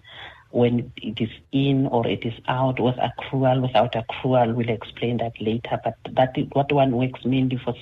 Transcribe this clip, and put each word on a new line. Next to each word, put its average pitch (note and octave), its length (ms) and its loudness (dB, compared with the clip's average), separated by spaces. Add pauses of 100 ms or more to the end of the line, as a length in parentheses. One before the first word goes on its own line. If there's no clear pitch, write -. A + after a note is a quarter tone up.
(520)
when A#2+ 400 2 (100)
it A2 180 -8
is A2 100 0 (220)
in C#3 360 2
or A#2 200 2
it G2 180 -2
is A2+ 80 -2 (140)
out, B2+ 320 0
with B2 160 2
accrual, C3 640 0
without B2 320 2
accrual, A#2 640 0
we'll A#2 140 0
explain A#2 480 -4
that A#2 240 -4
later. A#2 420 -2
But A#2 120 -4 (160)
that - 260 2
is D3 160 -2
what C#3 180 0
one C3+ 240 4
works B2+ 300 -2
mainly C3 320 2
for A#2+ 240 -6